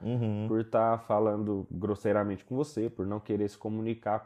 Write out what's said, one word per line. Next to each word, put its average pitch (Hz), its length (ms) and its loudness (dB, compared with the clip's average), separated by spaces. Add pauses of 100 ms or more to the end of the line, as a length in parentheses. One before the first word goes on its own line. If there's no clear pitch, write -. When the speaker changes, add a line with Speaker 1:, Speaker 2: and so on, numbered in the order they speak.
Speaker 1:
Uhum. 110 480 0
Speaker 2:
por 113 160 2
tá 113 340 2
falando 104 720 0
grosseiramente 101 760 0
com 127 120 -8
você, 120 320 -2
por 95 180 -4
não 104 140 -4
querer 104 280 -2
se - 100 -10
comunicar, 110 680 -4